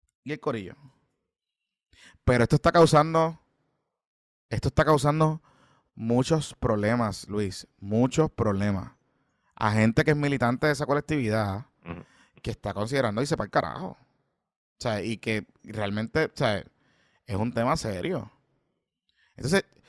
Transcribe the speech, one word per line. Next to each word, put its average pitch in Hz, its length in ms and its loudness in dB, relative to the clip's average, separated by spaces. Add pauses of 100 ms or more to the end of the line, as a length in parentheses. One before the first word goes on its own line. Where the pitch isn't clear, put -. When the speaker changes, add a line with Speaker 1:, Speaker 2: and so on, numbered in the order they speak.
(240)
Speaker 1:
Y 139 80 -10
el 151 80 -10
corillo. 110 340 -6 (1500)
Pero 123 180 4
esto 131 140 4
está 165 160 4
causando, 160 680 6 (1120)
esto 113 180 -4
está 151 160 2
causando 156 560 2 (540)
muchos 127 640 0
problemas, 107 720 -2
Luis, 101 400 -6 (100)
muchos 123 500 0
problemas. 101 600 -2 (640)
A 110 160 0
gente 110 320 4
que 156 80 2
es 147 60 4
militante 135 500 0
de 151 60 4
esa 139 120 -4
colectividad, 117 840 -2 (180)
Speaker 2:
Ujú. 85 200 -12 (380)
Speaker 1:
que - 80 -6
está 101 240 -8
considerando 113 480 -2
irse 147 140 -2
pa'l 127 120 -6
carajo. 147 420 -4
O - 920 -20
sea, 107 220 -2
y 110 140 -6
que 110 300 -4 (180)
realmente, 107 640 -4
o - 100 -12
sea, 107 260 -2 (640)
es 101 100 -4
un 113 160 -2
tema 120 260 0
serio. 107 520 -6 (1080)
Entonces, 156 280 0 (240)